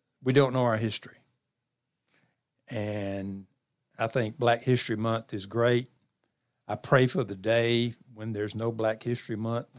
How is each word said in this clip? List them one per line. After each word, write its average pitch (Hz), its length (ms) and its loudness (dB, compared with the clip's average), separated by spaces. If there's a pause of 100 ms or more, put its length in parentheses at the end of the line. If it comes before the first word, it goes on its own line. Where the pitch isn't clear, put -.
(220)
we 127 120 0
don't 135 200 6
know 131 120 2
our 113 120 2
history. - 400 -4 (1500)
And 98 800 -6 (520)
I 113 100 -2
think 113 300 -2
Black 117 260 2
History 120 320 0
Month 113 380 -2
is 98 120 -8
great. 120 440 2 (800)
I 101 80 -4
pray 127 320 4
for 135 160 0
the 101 120 -8
day 117 580 2 (200)
when 110 200 -8
there's 104 220 -4
no 113 160 -2
Black 110 320 -2
History 120 320 -4
Month, 117 320 -4 (120)